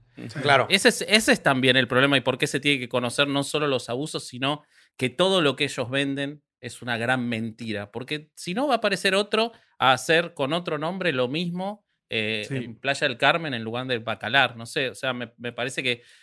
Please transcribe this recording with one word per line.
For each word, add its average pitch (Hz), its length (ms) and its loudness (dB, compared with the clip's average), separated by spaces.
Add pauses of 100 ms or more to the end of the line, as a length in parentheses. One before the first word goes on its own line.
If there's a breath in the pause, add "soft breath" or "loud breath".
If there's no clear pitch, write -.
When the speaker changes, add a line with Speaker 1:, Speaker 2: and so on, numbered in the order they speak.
(160)
Speaker 1:
Sí. 117 240 -12
Speaker 2:
Claro. 131 300 6
Speaker 3:
Ese 196 180 4
es, - 200 0
ese 220 240 4
es - 100 2
también 131 340 4
el 123 120 2
problema 135 280 4
y 127 60 2
por 127 160 0
qué 151 80 0
se 143 140 -2
tiene 143 180 2
que 123 100 -8
conocer 123 400 0
no 139 140 0
solo 151 260 -2
los 127 220 -2
abusos, 139 360 -6
sino 135 360 -4 (340 soft breath)
que 127 140 0
todo 185 320 2
lo 139 140 2
que 147 80 0
ellos 127 260 -4
venden 139 520 -4 (180)
es 127 200 -14
una 120 160 -4
gran 120 320 0
mentira. 110 640 -6
Porque 147 420 -8
si - 200 -8
no, 262 120 -2
va 269 80 2
a - 40 0
aparecer 214 360 0
otro - 380 0 (260 soft breath)
a 127 140 6
hacer 165 400 2
con 143 220 -2
otro 175 240 -4
nombre 175 340 -2
lo 127 160 0
mismo, 180 560 -6 (240)
eh, 107 400 -4
Speaker 4:
Sí. 135 80 -6
Speaker 3:
en 120 200 -8
Playa 139 320 -2
del 120 100 0
Carmen 156 340 4
en 117 100 -6
lugar 117 240 -6
del 123 140 -2
Bacalar, 113 560 0
no 113 80 -14
sé. 131 260 -4
O 95 40 -14
sea, 131 180 -4
me, 123 240 -8
me 120 160 -10
parece 131 300 -6
que 123 200 -2 (200 soft breath)